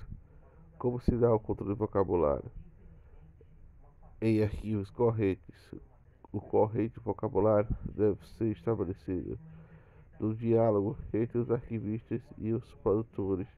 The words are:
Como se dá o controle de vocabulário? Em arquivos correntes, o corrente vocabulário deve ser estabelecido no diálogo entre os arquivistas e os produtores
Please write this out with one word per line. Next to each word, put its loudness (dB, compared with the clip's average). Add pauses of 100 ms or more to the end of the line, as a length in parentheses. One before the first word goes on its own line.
(760)
Como -2
se 2
dá 4
o 4
controle -4
de -2
vocabulário? 2 (1700)
Em 4
arquivos -2
correntes, 0 (580)
o -4
corrente 0
vocabulário 2 (260)
deve 2
ser -2
estabelecido -4 (800)
no -2
diálogo 2 (160)
entre 0
os -2
arquivistas -4 (160)
e -4
os -6
produtores -2